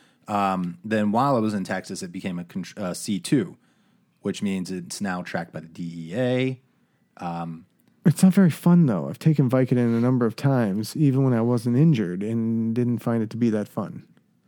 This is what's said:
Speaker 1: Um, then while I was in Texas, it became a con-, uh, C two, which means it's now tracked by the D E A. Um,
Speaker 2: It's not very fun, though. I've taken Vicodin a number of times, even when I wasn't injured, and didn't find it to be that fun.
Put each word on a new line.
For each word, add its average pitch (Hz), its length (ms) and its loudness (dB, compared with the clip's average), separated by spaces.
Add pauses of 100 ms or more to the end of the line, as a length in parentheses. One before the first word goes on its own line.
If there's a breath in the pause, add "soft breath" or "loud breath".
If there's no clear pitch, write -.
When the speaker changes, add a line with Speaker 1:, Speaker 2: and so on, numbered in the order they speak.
(280 soft breath)
Speaker 1:
Um, 95 560 -2
then 107 280 0
while 131 260 2
I - 20 2
was 107 140 0
in 95 100 -4
Texas, 92 400 -8
it 87 80 -10
became 90 280 -8
a 87 40 -8
con-, 87 220 -10 (120)
uh, 92 160 -6
C 98 260 -4
two, 104 380 -2 (640)
which 98 200 -6
means 95 300 -4
it's 90 300 -10
now 92 200 -4
tracked 85 320 -10
by - 80 -12
the 80 60 -16
D 82 440 -12
E 95 40 -8
A. 127 460 -2 (560)
Um, 85 480 -10 (400)
Speaker 2:
It's - 180 4
not 185 100 8
very 190 160 6
fun, 175 360 4
though. 87 220 0
I've - 120 -10
taken 147 300 4
Vicodin 131 280 2 (200)
a 117 40 2
number 123 240 2
of 107 100 -2
times, 110 600 0
even 135 260 4
when 131 100 4
I 113 80 2
wasn't 120 360 0
injured, 107 460 2
and 113 520 -2
didn't 120 240 0
find 117 240 -2
it 107 80 -6
to 113 60 -8
be 117 140 2
that 104 160 -2
fun. - 360 -8 (440)